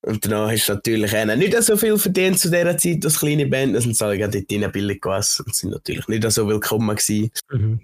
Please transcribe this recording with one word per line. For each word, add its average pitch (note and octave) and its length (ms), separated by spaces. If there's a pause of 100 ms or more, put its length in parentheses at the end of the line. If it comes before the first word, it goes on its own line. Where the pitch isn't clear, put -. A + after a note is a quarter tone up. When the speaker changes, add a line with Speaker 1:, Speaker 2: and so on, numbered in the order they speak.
Speaker 1:
Und G#2+ 200
danach G#2+ 260
hast A2+ 180
du G#2 60
natürlich G#2+ 380
einen A2 260
nicht G3+ 220
so A3 140
viel G#3+ 220
verdient F#3+ 420
zu F3+ 100
dieser F3 280
Zeit, E3+ 260
als D#3 160
kleine D3 280
Band. C3 280
Da A#2 60
sind A#2 160
sie A2 80
alle G#2 120
gerade G#2 220
dort F#2+ 100
drinnen G#2 220
billig G2 300
gegessen - 440
und G#2+ 100
sind - 160
natürlich - 360
nicht A2 240
so G#2+ 160
willkommen G#2+ 480
gewesen, G#2+ 360 (200)
Speaker 2:
Mhm. A2 320